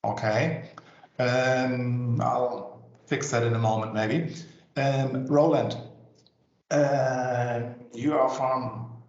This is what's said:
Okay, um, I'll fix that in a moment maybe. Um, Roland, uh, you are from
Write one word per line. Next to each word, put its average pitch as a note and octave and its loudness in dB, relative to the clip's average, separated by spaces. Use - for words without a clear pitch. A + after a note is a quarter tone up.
Okay, A2 -2
um, B2 0
I'll B2 -2
fix - -2
that A#2 2
in A#2 2
a A2+ 0
moment A2 0
maybe. A2 -2
Um, C3+ 0
Roland, D3 4
uh, B2+ 2
you C#3+ 0
are C3 4
from B2+ -2